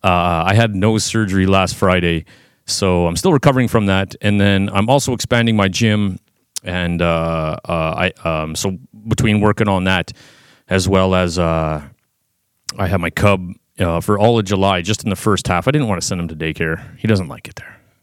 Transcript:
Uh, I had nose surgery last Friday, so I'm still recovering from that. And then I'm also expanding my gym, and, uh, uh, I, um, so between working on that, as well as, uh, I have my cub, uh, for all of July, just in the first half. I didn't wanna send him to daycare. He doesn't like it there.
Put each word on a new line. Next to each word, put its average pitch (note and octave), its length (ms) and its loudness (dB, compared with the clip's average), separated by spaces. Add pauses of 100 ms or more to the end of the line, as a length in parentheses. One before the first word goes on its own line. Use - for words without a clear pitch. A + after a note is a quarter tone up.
Uh, F2 440 2
I G2 80 2
had A2 200 4
nose G#2+ 300 0
surgery G2 420 0
last F#2+ 300 2
Friday, F2 480 2 (420)
so F2+ 400 0
I'm E2+ 100 -2
still F#3 160 2
recovering B2+ 360 2
from G#2+ 180 0
that. F#2+ 340 0
And G#2 200 0
then G2 320 2
I'm G2+ 160 0
also C3+ 240 2
expanding A#2 440 0
my G2 120 4
gym, G#2 500 0 (440)
and, F2 400 -2
uh, E2 540 -2 (120)
uh, E2 420 -2 (140)
I, E2+ 40 -2
um, D#2 260 -4
so F#2+ 240 -6 (300)
between A2 320 0
working G#2 280 0
on F#2+ 160 0
that, F#2 280 0 (560)
as F#2 200 0
well F#2+ 260 4
as, F2+ 240 0
uh, D#2+ 440 -2 (960)
I G2 80 -2
have F#2 140 0
my E2 100 -2
cub, F#2 420 0 (260)
uh, E2+ 220 0
for G#2 180 0
all A2+ 200 4
of G#2+ 60 0
July, F#2+ 380 0
just G2+ 200 -4
in G#2+ 80 -4
the G2+ 60 -2
first - 320 0
half. F2 180 0
I C3+ 40 2
didn't D3+ 180 0
wanna F2 140 -2
send F#2 180 -4
him E2+ 80 -4
to D#2+ 80 -12
daycare. D#2+ 640 -6
He - 100 -4
doesn't F#2+ 200 2
like - 200 -18
it - 80 -20
there. - 240 -20 (220)